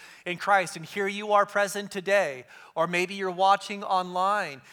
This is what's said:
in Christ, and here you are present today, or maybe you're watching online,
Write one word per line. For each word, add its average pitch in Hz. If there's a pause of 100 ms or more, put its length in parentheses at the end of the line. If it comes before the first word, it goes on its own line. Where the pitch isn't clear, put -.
(260)
in 180
Christ, 190
and 160
here 196
you 208
are 202
present 202
today, 180 (320)
or 165
maybe 175
you're 196
watching 196
online, 185 (120)